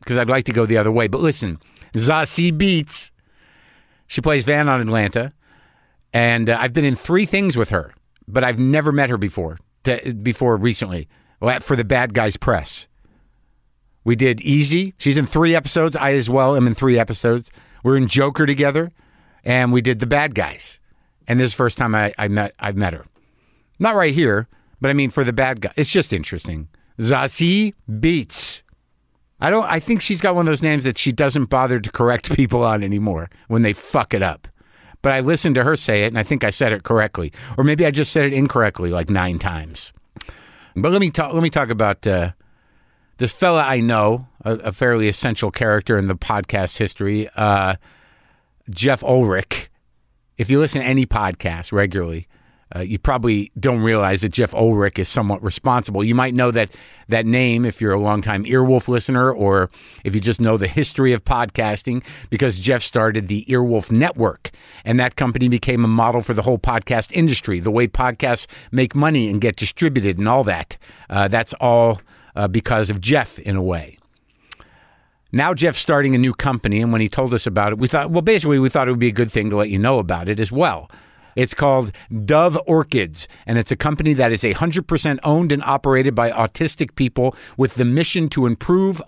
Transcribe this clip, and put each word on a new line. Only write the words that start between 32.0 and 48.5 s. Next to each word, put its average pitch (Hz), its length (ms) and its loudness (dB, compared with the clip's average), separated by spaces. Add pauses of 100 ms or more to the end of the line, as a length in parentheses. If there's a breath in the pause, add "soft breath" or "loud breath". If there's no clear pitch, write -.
<laughs> 147 40 0
people 123 280 2
on 110 180 0
anymore 98 480 -2 (180 soft breath)
when 113 140 2
they 104 120 2
fuck - 420 -4
it 98 80 0
up. - 240 -4 (540 soft breath)
But 135 120 2
I 131 80 0
listened 151 340 0
to 127 80 4
her 147 140 2
say 104 260 0
it, 107 40 2
and 113 120 -4
I 107 40 0
think 139 200 -2
I 107 60 0
said 113 240 0
it 101 100 -4
correctly. 107 480 0 (260 loud breath)
Or 131 60 2
maybe 151 220 4
I 151 60 2
just 139 200 -2
said 147 140 2
it 139 80 0
incorrectly, 117 560 0
like, 85 200 -2
nine 90 300 0
times. 80 540 -8 (840 loud breath)
But 127 160 0
let 196 80 4
me 185 100 2
talk, 147 240 -4
let 165 80 0
me 165 80 2
talk 139 200 0
about, 107 360 0
uh, 90 280 0 (800)
this 127 160 -4
fella 170 320 2
I 135 160 0
know, 113 480 2 (160)
a, 113 120 -2
a 110 180 -6
fairly 117 340 2
essential 104 440 -2
character 107 460 0
in 98 100 0
the 95 100 -2
podcast 101 580 -4
history, 104 600 -4
uh, 98 380 0 (920 soft breath)